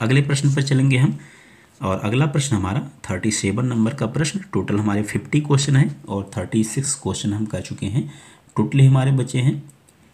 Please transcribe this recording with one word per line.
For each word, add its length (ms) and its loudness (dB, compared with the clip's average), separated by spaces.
अगले 200 2
प्रश्न 340 0
पर 60 0
चलेंगे 360 2
हम, 200 2
और 180 -2
अगला 260 0
प्रश्न 300 0
हमारा 340 -2
थर्टी 220 -2
सेवन 340 -2
number 280 0
का 120 -4
प्रश्न। 340 -2
total 260 -2
हमारे 240 0
fifty 380 -2
question 340 2
हैं, 280 2
और 340 -6
थर्टी 260 0
सिक्स 320 -4
question 380 -4
हम 120 -4
कर 160 -6
चुके 240 -8
हैं। 280 -4
Totally 300 4
हमारे 260 6
बचे 280 0
हैं 240 2